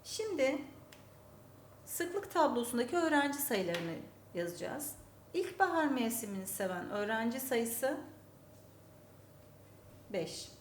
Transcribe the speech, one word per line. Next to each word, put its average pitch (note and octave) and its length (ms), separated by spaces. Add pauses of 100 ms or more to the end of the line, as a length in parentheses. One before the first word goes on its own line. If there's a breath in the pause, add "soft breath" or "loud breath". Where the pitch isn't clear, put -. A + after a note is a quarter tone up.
Şimdi D4+ 580 (1200)
sıklık F4+ 460
tablosundaki B3 680
öğrenci D4 400
sayılarını E3+ 580 (380)
yazacağız. F3 640 (380)
İlkbahar F4 520
mevsimini A3+ 640
seven F#3 420
öğrenci A3 500
sayısı B3+ 580 (2000)
beş. - 520